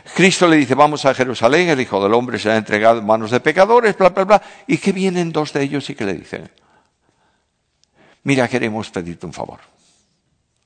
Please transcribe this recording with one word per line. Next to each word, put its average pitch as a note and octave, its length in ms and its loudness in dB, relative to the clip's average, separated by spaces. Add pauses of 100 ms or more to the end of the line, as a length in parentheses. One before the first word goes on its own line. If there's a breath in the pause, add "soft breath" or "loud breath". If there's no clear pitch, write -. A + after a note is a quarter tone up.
(140 loud breath)
Cristo F3+ 340 2
le D#3+ 100 4
dice, C3 180 2
"Vamos C#3+ 300 2
a C3+ 100 2
Jerusalén, B2+ 540 0
el C#3 120 0
Hijo G2+ 220 -2
del G2+ 100 2
Hombre A#2+ 240 0
será G#2+ 180 0
entregado A2 440 2
en G#2 80 -8
manos A2 240 0
de B2 80 0
pecadores", G3+ 580 2
bla, F#3+ 120 4
bla, F#3+ 160 -2
bla. G3+ 160 4 (260 loud breath)
¿Y E3 100 0
qué G3 140 -2
vienen F3+ 400 -2
dos D3+ 200 -4
de C#3+ 120 -4
ellos C#3 260 -6
y - 60 -10
qué A2+ 100 -8
le F#2+ 80 -4
dicen? - 380 -12 (1700 soft breath)
"Mira, C3 240 0
queremos A2+ 440 -4
pedirte F2 340 -10
un D#2+ 80 -12
favor. - 280 -14 (1040)